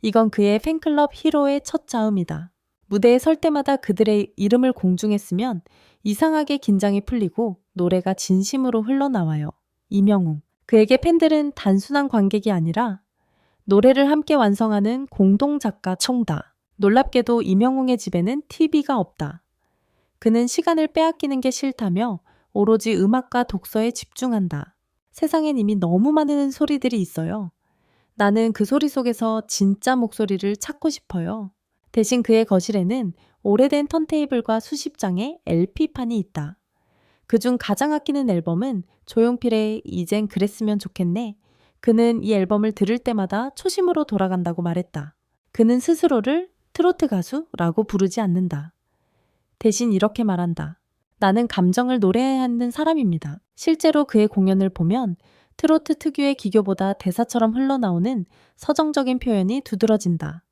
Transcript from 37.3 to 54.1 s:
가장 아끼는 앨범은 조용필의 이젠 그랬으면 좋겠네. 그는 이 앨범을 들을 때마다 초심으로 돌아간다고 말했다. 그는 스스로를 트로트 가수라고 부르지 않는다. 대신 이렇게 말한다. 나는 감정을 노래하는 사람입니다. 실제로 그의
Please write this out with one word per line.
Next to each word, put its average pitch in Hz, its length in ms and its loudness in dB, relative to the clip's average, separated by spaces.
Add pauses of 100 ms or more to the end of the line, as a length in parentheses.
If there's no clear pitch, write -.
가장 269 320 -2
아끼는 285 380 -2
앨범은 180 540 -2 (220)
조용필의 226 800 0
이젠 202 440 -4
그랬으면 202 520 -2
좋겠네. 196 580 -4 (420)
그는 233 440 2
이 214 100 0
앨범을 208 400 0
들을 208 260 0
때마다 208 520 -4
초심으로 349 520 -2
돌아간다고 185 580 -2
말했다. 170 540 -6 (360)
그는 233 280 4
스스로를 302 720 0 (240)
트로트 349 340 2
가수라고 208 800 -2
부르지 196 360 -2
않는다. 175 520 -2 (840)
대신 226 340 0
이렇게 208 320 0
말한다. 175 560 -4 (400)
나는 208 280 2
감정을 240 520 0
노래하는 247 680 0
사람입니다. 233 720 -2 (160)
실제로 214 500 2
그의 214 220 2